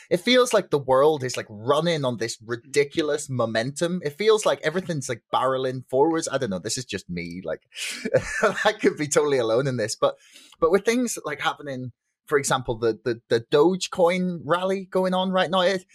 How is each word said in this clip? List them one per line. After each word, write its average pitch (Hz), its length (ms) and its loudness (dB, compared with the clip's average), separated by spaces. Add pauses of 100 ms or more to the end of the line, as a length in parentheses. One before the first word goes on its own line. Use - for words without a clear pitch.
(100)
it 180 100 0
feels 247 340 4
like 190 160 2
the 151 80 2
world 135 460 4
is, 123 120 -6
like, 117 120 -8
running 143 560 0
on 123 120 -2
this 113 280 -6
ridiculous 143 840 -2
momentum. 131 760 -2
It 147 120 -6
feels 208 300 2
like 147 160 2
everything's, 156 460 -4
like, 120 140 -8 (100)
barreling 131 560 -2
forwards. 160 420 2
I 135 80 -2
don't 120 120 -2
know. 92 80 -4
This 113 200 -6
is 127 60 -8
just - 260 -8
me. 87 340 -8
Like, 78 240 -8 (420)
<laughs> - 540 0
I 214 80 4
could - 240 0
be 151 120 -4
totally 147 300 2
alone 120 280 2
in 127 100 -2
this, 110 200 -4
but, - 200 0 (440)
but 240 100 2
with 196 140 2
things, 240 400 0
like, 147 160 -8
happening 135 520 -6 (400)
for 143 60 4
example, 135 400 -2
the, 113 260 0
the, 117 240 -2
the 117 120 2 (120)
Dogecoin 180 880 2
rally 185 440 -2
going 185 260 0
on 185 200 0
right 180 180 2
now, 185 100 2
it, 185 240 0 (100)